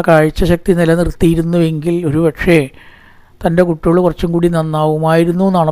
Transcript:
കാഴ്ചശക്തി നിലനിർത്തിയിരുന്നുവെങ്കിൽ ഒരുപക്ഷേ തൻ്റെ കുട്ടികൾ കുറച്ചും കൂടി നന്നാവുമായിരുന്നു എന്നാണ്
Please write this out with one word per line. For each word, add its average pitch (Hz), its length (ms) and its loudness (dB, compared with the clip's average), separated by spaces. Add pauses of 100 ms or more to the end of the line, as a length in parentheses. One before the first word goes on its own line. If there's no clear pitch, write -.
കാഴ്ചശക്തി 165 720 2
നിലനിർത്തിയിരുന്നുവെങ്കിൽ 165 1160 0 (140)
ഒരുപക്ഷേ 160 500 0 (800)
തൻ്റെ 165 280 0
കുട്ടികൾ 165 360 0
കുറച്ചും 170 300 -2
കൂടി 170 120 0 (100)
നന്നാവുമായിരുന്നു 160 920 0
എന്നാണ് 165 220 0